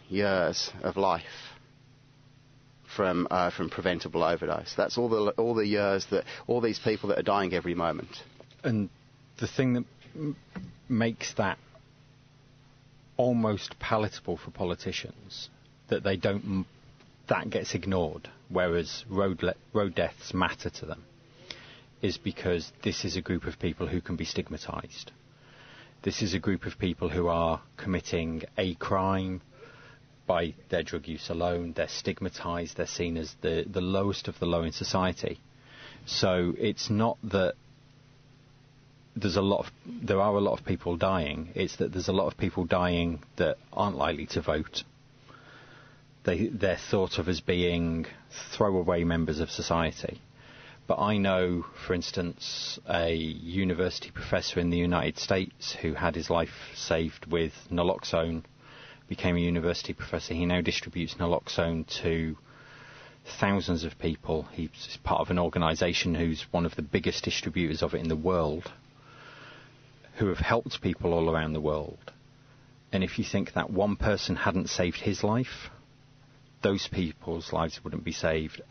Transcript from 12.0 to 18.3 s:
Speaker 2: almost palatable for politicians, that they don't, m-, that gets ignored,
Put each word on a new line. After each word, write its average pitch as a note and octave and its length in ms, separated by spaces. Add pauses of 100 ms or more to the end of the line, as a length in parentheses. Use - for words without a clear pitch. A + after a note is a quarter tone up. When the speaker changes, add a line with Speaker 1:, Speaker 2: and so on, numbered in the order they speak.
Speaker 2:
almost A#2 640
palatable G#2 580
for - 140
politicians, - 960 (400)
that - 140
they G2 120
don't, G2+ 280
m-, F#2+ 220 (640)
that F#2+ 200
gets F#2+ 260
ignored, F2 540 (200)